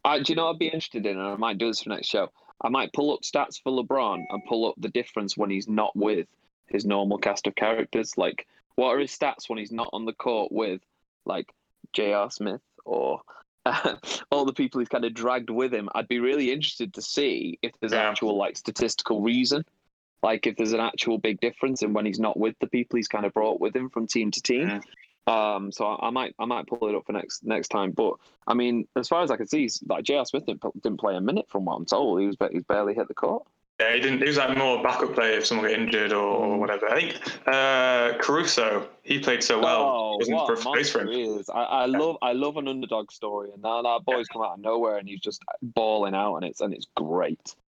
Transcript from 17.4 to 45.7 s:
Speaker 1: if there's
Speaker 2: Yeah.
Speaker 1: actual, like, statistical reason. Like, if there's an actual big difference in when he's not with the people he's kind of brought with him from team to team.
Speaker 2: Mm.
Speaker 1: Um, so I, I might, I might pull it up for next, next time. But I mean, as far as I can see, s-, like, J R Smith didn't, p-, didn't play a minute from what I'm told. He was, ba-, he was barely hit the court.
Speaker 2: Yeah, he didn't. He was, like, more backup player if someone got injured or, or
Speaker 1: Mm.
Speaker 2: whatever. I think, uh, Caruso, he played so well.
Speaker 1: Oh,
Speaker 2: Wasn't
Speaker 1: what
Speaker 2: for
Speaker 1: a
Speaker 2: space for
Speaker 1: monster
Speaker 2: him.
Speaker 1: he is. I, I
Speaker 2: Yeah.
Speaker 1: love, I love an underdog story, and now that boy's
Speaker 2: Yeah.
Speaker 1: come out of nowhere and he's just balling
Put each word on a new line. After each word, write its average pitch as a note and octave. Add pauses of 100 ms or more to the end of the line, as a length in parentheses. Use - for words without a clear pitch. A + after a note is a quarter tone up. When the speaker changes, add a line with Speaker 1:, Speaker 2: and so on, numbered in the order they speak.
Speaker 1:
if A2+
there's -
Speaker 2:
Yeah. G#2+
Speaker 1:
actual, G#2+
like, G2
statistical -
reason. B2 (560)
Like, A2
if A2
there's A2
an A2+
actual A2+
big G#2+
difference B2+
in G#2+
when G#2
he's G2+
not A2
with A2
the -
people B2
he's A2+
kind G#2
of F#2+
brought A2
with G#2+
him B2+
from A#2
team G#2+
to -
team. C3+
Speaker 2:
Mm. G2+ (440)
Speaker 1:
Um, G#2
so A2
I, G#2+
I -
might, B2+
I A2+
might A#2+
pull A#2+
it G#2
up -
for -
next, -
next A2
time. G2
But G2+ (320)
I A#2
mean, A#2+
as A#2+
far E3+
as E3+
I A#2
can A2+
see, D3+
s-, -
like, -
J C#3+
R C3+
Smith -
didn't, -
p-, A2+ (120)
didn't G#2+
play G2+
a F2+
minute C#3
from F#2+
what E2+
I'm F2
told. G2+
He G2
was, G2
ba-, -
he D#2
was F2+
barely G2+
hit A2+
the -
court. - (340)
Speaker 2:
Yeah, A2+
he B2
didn't. B2+
He C3+
was, D3
like, C3+
more B2+
backup B2
player A2+
if G#2+
someone A2
got A2
injured A2
or, G#2
or G2+
Speaker 1:
Mm. G#2+
Speaker 2:
whatever. G#2
I B2
think, -
uh, B2+
Caruso, A#2+ (160)
he C#3
played B2
so A2+
well. A#2
Speaker 1:
Oh, A2
Speaker 2:
Wasn't A#2
Speaker 1:
what D3
Speaker 2:
for A#2
Speaker 1:
a A2+
Speaker 2:
space C#3+
for -
Speaker 1:
monster -
Speaker 2:
him. G2+ (280)
Speaker 1:
he G#2
is. G2
I, A#2
I B2+
Speaker 2:
Yeah. C3
Speaker 1:
love, D#3+
I B2
love C#3+
an C#3+
underdog A#2
story, G#2
and G2+
now A2+
that A#2
boy's B2
Speaker 2:
Yeah. -
Speaker 1:
come A2+
out G2+
of F#2+
nowhere A2
and G2
he's G2
just - (200)
balling G#2+